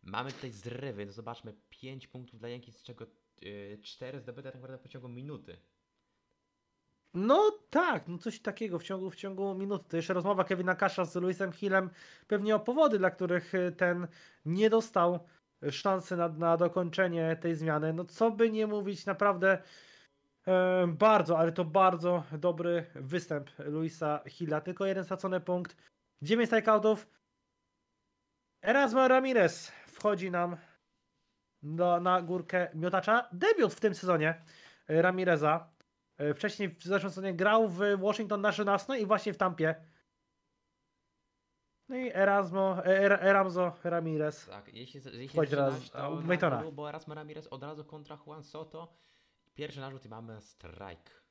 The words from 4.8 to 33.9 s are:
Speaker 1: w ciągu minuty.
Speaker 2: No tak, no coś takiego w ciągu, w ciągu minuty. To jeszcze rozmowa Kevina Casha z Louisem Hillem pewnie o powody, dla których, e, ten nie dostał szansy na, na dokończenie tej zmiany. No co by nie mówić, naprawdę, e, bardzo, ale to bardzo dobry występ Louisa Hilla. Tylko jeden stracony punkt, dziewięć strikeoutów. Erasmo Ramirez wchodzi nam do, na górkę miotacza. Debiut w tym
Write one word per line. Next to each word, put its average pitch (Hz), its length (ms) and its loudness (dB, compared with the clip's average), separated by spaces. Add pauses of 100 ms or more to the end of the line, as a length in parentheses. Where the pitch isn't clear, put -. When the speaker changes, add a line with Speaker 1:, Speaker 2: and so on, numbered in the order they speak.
Speaker 1:
w - 20 -20
ciągu 127 180 -18
minuty. 127 480 -14 (1600)
Speaker 2:
No 285 380 4 (180)
tak, 269 380 0
no 175 100 -10
coś 214 220 -10
takiego 202 400 -6
w 170 40 -16
ciągu, 190 260 -8
w - 60 -16
ciągu 196 400 -6
minuty. 196 340 -6
To 165 80 -4
jeszcze 165 160 -2
rozmowa 185 300 0
Kevina 185 320 0
Casha 185 300 0
z 165 100 -10
Louisem 180 360 -2
Hillem 190 380 0 (380)
pewnie 208 280 2
o 208 40 4
powody, 247 400 4
dla 185 120 4
których, 175 440 -2
e, 180 160 0
ten 175 360 -2 (380)
nie 190 240 2
dostał 185 500 2 (520)
szansy 185 460 -2
na, 170 120 0
na 165 280 2
dokończenie 170 840 0
tej 170 140 -2
zmiany. 156 380 -2
No 175 120 -6
co 226 260 0
by 220 200 2
nie 214 160 -2
mówić, 208 380 -6
naprawdę, 190 560 2 (880)
e, 185 400 4
bardzo, 175 520 4
ale 165 120 4
to 170 140 -2
bardzo 175 680 2
dobry 170 540 -2 (100)
występ 143 540 -6 (100)
Louisa 151 680 -4
Hilla. 151 340 -4
Tylko 180 240 -6
jeden 190 180 -2
stracony 185 380 -4
punkt, 180 340 -4 (460)
dziewięć 226 280 2
strikeoutów. 220 580 4 (1500)
Erasmo 262 460 4
Ramirez 254 640 4 (160)
wchodzi 190 440 -2
nam 175 260 -2 (1080)
do, 175 360 2
na 180 220 4
górkę 175 520 -2
miotacza. 185 580 0
Debiut 330 420 2
w - 60 -14
tym 208 160 2